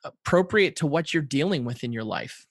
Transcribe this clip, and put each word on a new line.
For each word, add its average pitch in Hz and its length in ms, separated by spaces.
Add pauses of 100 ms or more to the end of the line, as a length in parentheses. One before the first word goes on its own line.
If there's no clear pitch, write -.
appropriate 185 720
to 160 100
what 160 280
you're 160 80
dealing 143 420
with 120 180
in 120 80
your 113 140
life. - 460